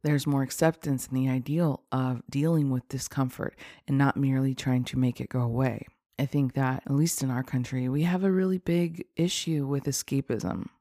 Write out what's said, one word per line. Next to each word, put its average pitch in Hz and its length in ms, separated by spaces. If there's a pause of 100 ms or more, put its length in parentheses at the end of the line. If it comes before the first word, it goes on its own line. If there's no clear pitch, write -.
There's 147 240
more 139 160
acceptance 147 640
in 131 80
the 131 140
ideal 143 600
of 127 380
dealing 147 400
with 127 180
discomfort - 680 (300)
and 139 100
not 139 180
merely 135 380
trying 127 320
to 131 140
make 123 200
it - 100
go 127 120
away. 120 440 (340)
I 139 60
think 135 280
that, 131 320
at 139 100
least 160 260
in 135 80
our 127 140
country, 127 460
we 143 140
have 180 200
a 196 80
really 185 260
big 170 480 (100)
issue 165 520
with 139 160
escapism. 131 840 (140)